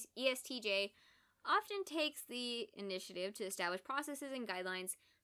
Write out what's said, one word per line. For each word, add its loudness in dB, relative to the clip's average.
E 4
S 2
T -4
J 2
often 4
takes 0
the -2
initiative -2
to -4
establish 0
processes -2
and -2
guidelines -2